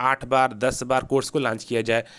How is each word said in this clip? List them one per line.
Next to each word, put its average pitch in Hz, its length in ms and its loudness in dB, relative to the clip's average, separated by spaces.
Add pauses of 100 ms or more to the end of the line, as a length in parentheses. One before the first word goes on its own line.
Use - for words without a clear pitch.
आठ 131 240 2
बार, 131 280 2
दस 120 300 -2
बार 131 200 0
कोर्स 131 260 -2
को 156 100 -2
लॉन्च 113 240 -2
किया 117 180 -2
जाए। 113 220 0 (160)